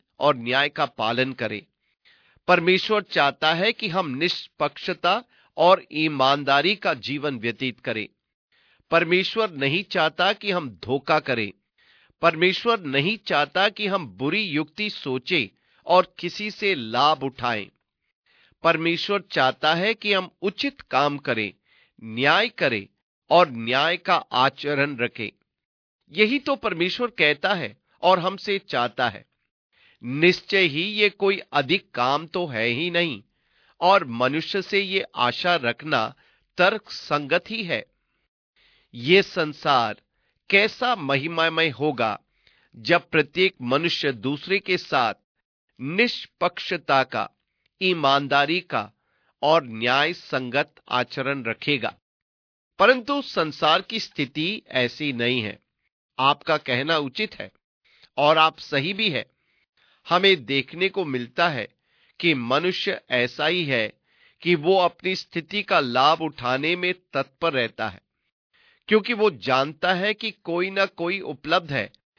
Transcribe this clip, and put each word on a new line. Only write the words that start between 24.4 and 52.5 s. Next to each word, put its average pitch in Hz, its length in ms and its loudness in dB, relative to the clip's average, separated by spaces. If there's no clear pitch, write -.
रखें। 113 340 -6
यही 214 260 2
तो 277 180 -2
परमेश्वर 185 540 -4
कहता 160 440 0
है 127 220 -6
और 180 160 6
हमसे 196 400 -4
चाहता 123 500 -2
है। 101 180 -10
निश्चय 170 580 2
ही 156 200 0
ये 208 280 0
कोई 196 280 0
अधिक 143 420 0
काम 139 320 0
तो 175 200 -6
है 117 200 -2
ही 139 240 -2
नहीं, 165 320 -2
और 185 240 6
मनुष्य 135 580 -2
से 196 180 0
ये 190 240 -2
आशा 120 400 0
रखना 123 580 -2
तर्क 202 340 2
संगत 147 600 -2
ही 226 120 -8
है। 151 240 -4
ये 147 280 4
संसार 143 720 0
कैसा 220 460 2
महिमामय 160 720 0
होगा, 120 520 -2
जब 156 340 0
प्रत्येक 170 520 0
मनुष्य 143 500 0
दूसरे 139 460 -4
के 185 200 -4
साथ 123 360 0
निष्पक्षता 165 1200 -2
का, - 260 -6
ईमानदारी 143 800 2
का 110 320 -6
और 151 220 4
न्याय 123 480 0
संगत 131 640 -4
आचरण 127 560 -4
रखेगा। 113 520 -4